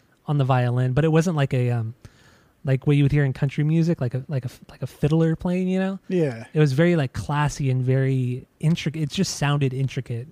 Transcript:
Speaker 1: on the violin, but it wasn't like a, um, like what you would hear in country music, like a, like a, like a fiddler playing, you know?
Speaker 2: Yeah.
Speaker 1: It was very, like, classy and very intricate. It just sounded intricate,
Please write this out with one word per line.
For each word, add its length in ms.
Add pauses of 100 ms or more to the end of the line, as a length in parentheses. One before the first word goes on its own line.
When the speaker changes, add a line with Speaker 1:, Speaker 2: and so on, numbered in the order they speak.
(260)
Speaker 1:
on 120
the 80
violin, 480
but 100
it 60
wasn't 260
like 180
a, 160
um, 240 (680)
like 240
what 80
you 80
would 80
hear 140
in 80
country 320
music, 340
like 140
a, 160
like 160
a, 40 (200)
like 140
a 40
fiddler 480
playing, 320
you 120
know? 280
Speaker 2:
Yeah. 460
Speaker 1:
It 60
was 120
very, 240
like, 160
classy 580
and 140
very 640 (140)
intricate. 400
It 80
just 260
sounded 380
intricate, 580